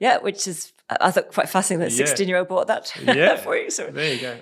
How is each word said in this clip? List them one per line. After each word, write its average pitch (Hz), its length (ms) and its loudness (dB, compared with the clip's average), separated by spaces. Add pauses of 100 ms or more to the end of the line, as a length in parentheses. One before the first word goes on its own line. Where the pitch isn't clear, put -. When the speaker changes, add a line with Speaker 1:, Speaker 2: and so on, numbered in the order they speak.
Speaker 1:
Yeah, 247 180 4
which - 300 -4
is, - 240 -10 (180)
I - 220 2
thought, - 200 0
quite - 160 0
fascinating 185 320 0
that 117 120 -2
a 120 40 0
Speaker 2:
Yeah. 135 100 2
Speaker 1:
sixteen-year-old 180 420 0
bought 185 180 0
that - 300 -2
<laughs> - 60 -14
Speaker 2:
Yeah. 175 340 4
Speaker 1:
for - 200 -4
you. - 140 -4
So - 160 -6
Speaker 2:
There 147 280 -4
you 120 60 -4
go. 123 220 -8